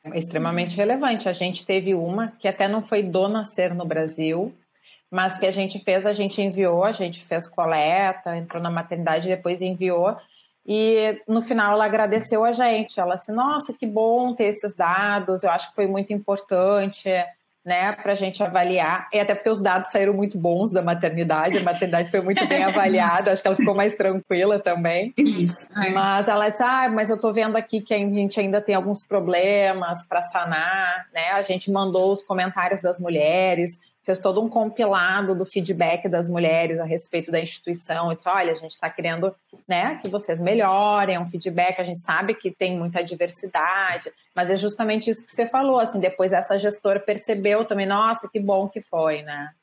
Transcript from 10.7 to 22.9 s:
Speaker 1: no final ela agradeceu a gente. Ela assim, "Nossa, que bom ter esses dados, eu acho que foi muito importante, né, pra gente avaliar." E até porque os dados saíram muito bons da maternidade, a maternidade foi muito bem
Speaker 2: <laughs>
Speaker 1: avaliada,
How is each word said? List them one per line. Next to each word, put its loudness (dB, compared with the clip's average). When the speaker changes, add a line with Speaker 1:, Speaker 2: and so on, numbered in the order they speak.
Speaker 1:
no 2
final 2
ela 4
agradeceu 2
a 4
gente. 0
Ela 0
assim, -8
"Nossa, -2
que -6
bom 2
ter 0
esses -2
dados, 0
eu 4
acho -2
que -10
foi 2
muito -2
importante, 0
né, 0
pra -2
gente -4
avaliar." 0
E 2
até 0
porque -2
os 0
dados 0
saíram 4
muito 0
bons 0
da 2
maternidade, 0
a 0
maternidade 0
foi 2
muito 0
bem 2
Speaker 2:
<laughs> -
Speaker 1:
avaliada, 4